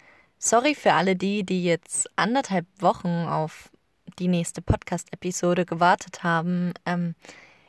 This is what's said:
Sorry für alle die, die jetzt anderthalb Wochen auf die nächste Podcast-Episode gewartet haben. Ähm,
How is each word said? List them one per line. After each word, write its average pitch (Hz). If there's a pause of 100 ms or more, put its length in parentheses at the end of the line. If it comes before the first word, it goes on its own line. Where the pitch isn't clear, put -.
(380)
Sorry 262
für -
alle 180
die, 202
die 185
jetzt -
anderthalb 196 (140)
Wochen 170
auf 156 (480)
die 180
nächste 170
Podcast-Episode -
gewartet 175
haben. 175 (120)
Ähm, 175 (520)